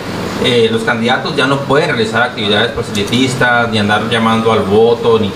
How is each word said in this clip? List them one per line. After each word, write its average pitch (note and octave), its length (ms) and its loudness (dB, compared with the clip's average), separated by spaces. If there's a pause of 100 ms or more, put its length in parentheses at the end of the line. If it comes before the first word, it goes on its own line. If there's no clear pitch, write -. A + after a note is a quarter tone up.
(440)
Eh, A#3+ 280 2
los A3+ 100 -2
candidatos - 540 -2
ya C3 100 0
no C3+ 140 0
pueden D3+ 300 0
realizar A2+ 300 -2
actividades A2 520 -2
proselitistas, A#2+ 1000 0
ni A2 80 -2
andar G#2+ 320 0
llamando A2+ 400 2
al G#2+ 140 2
voto, A2+ 560 2
ni, G2 140 -2